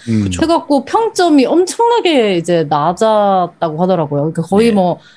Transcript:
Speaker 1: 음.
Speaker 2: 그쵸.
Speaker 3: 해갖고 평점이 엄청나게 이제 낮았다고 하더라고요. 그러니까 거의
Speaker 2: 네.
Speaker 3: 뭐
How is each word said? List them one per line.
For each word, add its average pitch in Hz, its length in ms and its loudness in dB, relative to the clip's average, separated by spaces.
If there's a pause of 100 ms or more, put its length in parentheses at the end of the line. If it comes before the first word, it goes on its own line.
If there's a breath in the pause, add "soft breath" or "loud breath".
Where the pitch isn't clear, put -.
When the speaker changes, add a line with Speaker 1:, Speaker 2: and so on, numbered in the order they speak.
Speaker 1:
음. 107 160 0
Speaker 2:
그쵸. 90 180 -4
Speaker 3:
해갖고 302 420 0
평점이 349 600 2
엄청나게 349 920 0
이제 165 320 0
낮았다고 175 1120 0
하더라고요. 160 400 0
그러니까 160 220 -4
거의 214 260 2
Speaker 2:
네. 214 40 0
Speaker 3:
뭐 180 260 0 (180 soft breath)